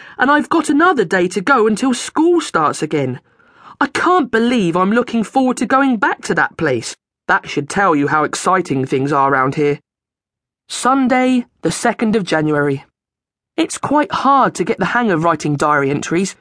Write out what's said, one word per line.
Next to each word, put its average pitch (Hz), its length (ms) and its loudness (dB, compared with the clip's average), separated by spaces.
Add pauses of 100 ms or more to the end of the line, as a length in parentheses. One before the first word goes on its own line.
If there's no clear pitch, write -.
(200)
and 262 100 2
I've 294 200 2
got 320 200 0
another 302 340 2
day 180 260 0
to 202 120 -4
go 226 240 2
until 240 300 0
school 330 440 0
starts 156 440 -2
again. 139 360 -4 (640)
I 277 60 0
can't 330 420 0
believe 226 460 0
I'm 185 160 2
looking 233 320 0
forward 254 340 0
to 247 80 -2
going 269 320 2
back 302 280 -2
to 185 100 -2
that 147 220 -2
place. 135 380 -4 (320)
That 190 220 -2
should 143 180 -4
tell 190 280 2
you 143 120 0
how 151 160 0
exciting 156 600 -2
things 139 260 -2
are 139 220 2
around 135 220 0
here. 143 240 0 (880)
Sunday, 254 800 0 (180)
the 165 80 -2
second 220 440 -2
of 208 80 0
January. 147 600 -2 (720)
It's - 220 -4
quite 294 320 0
hard 262 440 2
to 190 80 -4
get 180 140 -4
the 190 160 -4
hang 233 160 0
of 160 140 0
writing 156 320 0
diary 147 340 2
entries. 165 520 -4